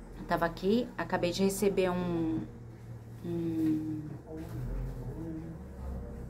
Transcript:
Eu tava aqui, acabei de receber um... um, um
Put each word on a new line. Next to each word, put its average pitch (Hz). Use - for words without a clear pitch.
Eu -
tava 170
aqui, 190
acabei 170
de 180
receber 190
um... 170
um, 160
um -